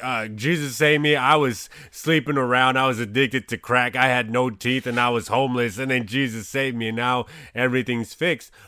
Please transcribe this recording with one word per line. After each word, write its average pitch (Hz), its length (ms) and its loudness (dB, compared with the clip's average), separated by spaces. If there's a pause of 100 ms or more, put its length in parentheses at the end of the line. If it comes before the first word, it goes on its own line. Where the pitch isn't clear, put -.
uh, 113 240 -4
Jesus 135 480 -4
saved 151 260 4
me. 147 140 4
I 135 180 4
was 135 340 0 (220)
sleeping 147 480 0
around. 131 400 4
I 131 80 4
was 120 140 0
addicted 120 480 -2
to 117 100 -6
crack. 123 380 0
I 127 100 4
had 123 240 2
no 127 180 0
teeth, 123 380 -4
and 123 140 -2
I 123 80 4
was 120 180 -2
homeless, 120 520 0
and 131 120 -4
then 123 160 0
Jesus 113 400 -4
saved 135 300 -4
me, 117 100 -4
and 113 100 -4
now 123 300 0 (300)
everything's 123 580 -2
fixed." 165 380 -4 (160)